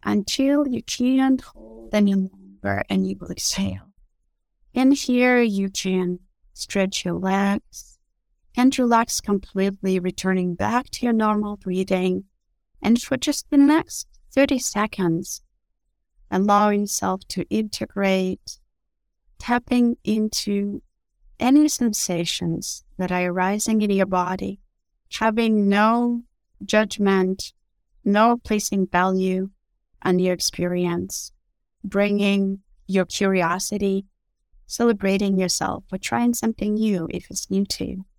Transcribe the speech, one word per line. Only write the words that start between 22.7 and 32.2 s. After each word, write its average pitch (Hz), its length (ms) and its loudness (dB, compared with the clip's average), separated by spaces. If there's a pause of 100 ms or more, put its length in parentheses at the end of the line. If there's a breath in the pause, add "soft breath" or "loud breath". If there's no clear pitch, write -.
that 185 140 -4
are 180 220 -2
arising 208 500 0
in 208 80 0
your 196 160 2
body, 185 540 -4 (520)
having 220 560 2
no 233 540 2 (420)
judgment, 196 880 0 (520)
no 220 400 4
placing 202 420 -2
value 185 640 0 (520)
on 180 180 2
your 180 140 2
experience, 175 1000 -4 (500)
bringing 196 760 0 (260)